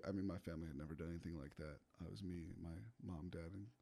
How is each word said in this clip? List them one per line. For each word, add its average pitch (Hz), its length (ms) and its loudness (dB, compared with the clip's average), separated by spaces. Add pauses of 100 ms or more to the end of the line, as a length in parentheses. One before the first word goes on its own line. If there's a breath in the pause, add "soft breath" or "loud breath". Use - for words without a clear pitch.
I 95 40 6
mean, 98 160 6
my 90 100 4
family 82 300 0
had 73 100 -2
never 76 160 0
done 82 160 0
anything 85 300 0
like 71 180 -4
that. 76 200 -2 (240)
Uh, 85 60 -2
it 90 40 -2
was 104 120 -2
me, 87 200 0 (180)
my 85 80 -2 (340)
mom, 87 260 0
dad, 87 240 -2
and 101 120 -2 (160)